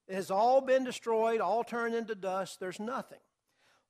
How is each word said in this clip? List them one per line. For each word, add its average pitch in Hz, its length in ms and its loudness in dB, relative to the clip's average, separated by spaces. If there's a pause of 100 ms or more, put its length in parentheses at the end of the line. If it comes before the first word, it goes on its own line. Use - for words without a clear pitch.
It 190 100 -10
has 185 140 -4
all 233 300 6
been 262 220 2
destroyed, 226 580 0
all 208 220 0
turned 233 320 -4
into 226 220 -4
dust. 190 420 -6
There's 185 220 -8
nothing. 220 400 -8 (680)